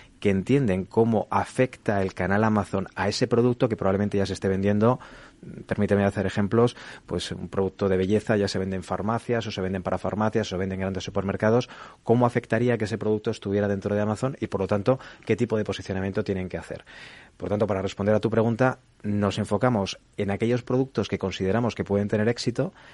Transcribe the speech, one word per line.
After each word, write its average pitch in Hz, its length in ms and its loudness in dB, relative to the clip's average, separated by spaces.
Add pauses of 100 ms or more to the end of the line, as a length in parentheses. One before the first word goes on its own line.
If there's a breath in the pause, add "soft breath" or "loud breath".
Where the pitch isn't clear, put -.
(200 loud breath)
que 101 100 2
entienden 95 540 2
cómo 113 460 2
afecta 101 720 0
el 95 100 -2
canal 98 320 2
Amazon 101 500 0
a 95 140 -2
ese 113 180 0
producto 120 420 2
que 104 80 -2
probablemente 98 420 2
ya 95 80 0
se 92 60 -4
esté 98 160 -4
vendiendo. 104 500 2 (680 loud breath)
Permíteme 101 380 2
hacer 98 220 0
ejemplos, 113 500 2 (300 loud breath)
pues 87 240 -6
un 92 180 -10
producto 98 400 -2
de 92 80 2
belleza 104 400 2
ya 98 120 2
se - 100 -4
vende 95 160 -4
en 92 80 -6
farmacias 113 640 -4
o 107 60 -8
se 104 80 -6
venden 92 240 -4
para 92 120 -2
farmacias 107 520 -2
o - 20 -10
se 92 60 -4
vende 95 180 -4
en 92 60 -6
grandes 95 240 -4
supermercados. 101 640 0 (340 loud breath)
¿Cómo 120 240 4
afectaría 120 500 0
que 107 100 -2
ese 107 120 -4
producto 107 320 -2
estuviera 101 380 0
dentro 101 260 -2
de 104 60 2
Amazon 107 400 -2
y, 107 80 -4
por 95 120 -2
lo 95 60 0
tanto, 104 320 2 (260 loud breath)
qué 110 120 2
tipo 113 200 0
de 107 60 2
posicionamiento 98 640 -4
tienen 92 240 -4
que 85 100 -8
hacer? - 260 -12 (520 loud breath)
Por - 120 -8
tanto, 104 200 2
para 95 140 0
responder 101 340 2
a 104 40 0
tu 110 100 0
pregunta, 113 500 2 (240)
nos 104 340 0
enfocamos 104 640 0 (160)
en 98 160 -2
aquellos 120 320 0
productos 127 440 0
que 95 100 -2
consideramos 98 580 0
que 92 80 -2
pueden 101 240 2
tener 107 200 2
éxito - 440 -2 (220 loud breath)